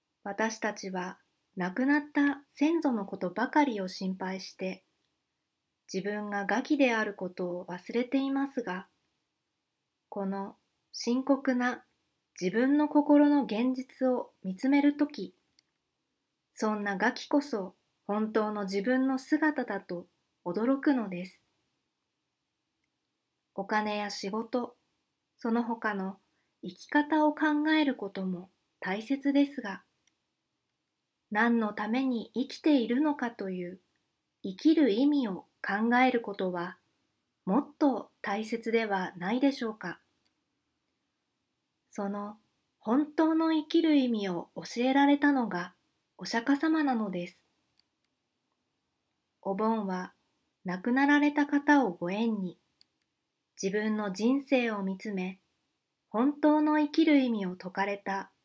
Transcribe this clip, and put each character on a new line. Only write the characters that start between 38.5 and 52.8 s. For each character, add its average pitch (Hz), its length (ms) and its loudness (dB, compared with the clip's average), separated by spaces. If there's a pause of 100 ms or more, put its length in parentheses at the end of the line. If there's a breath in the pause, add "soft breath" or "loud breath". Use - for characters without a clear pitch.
で 226 140 2
は 190 320 -2
な 180 140 -2
い 247 80 0
で 277 120 4
し 254 140 -6
ょ 220 60 -4
う 220 40 -12
か。 170 240 -10 (1900)
そ 202 180 -6
の 202 300 -10 (400)
本 285 300 2
当 320 260 2
の 320 180 2
生 311 160 0
き 330 140 4
る 311 140 4
意 254 140 4
味 208 200 -2
を 170 260 -4
教 233 280 -4
え 262 100 2
ら 277 140 6
れ 285 100 8
た 285 140 4
の 247 180 0
が 180 240 -6 (460)
お 180 60 -12
釈 233 280 0
迦 277 60 2
様 320 240 2
な 269 100 2
の 220 160 -2
で 180 200 -6
す。 - 140 -20 (2000)
お 190 140 -4
盆 220 320 0
は 185 260 -6 (520)
亡 185 140 -4
く 240 120 -2
な 269 160 2
ら 294 120 4
れ 294 120 4
た 294 160 0
方 285 360 4
を 190 100 0
ご 175 180 -4
縁 214 300 -2
に、 180 180 -8 (1000)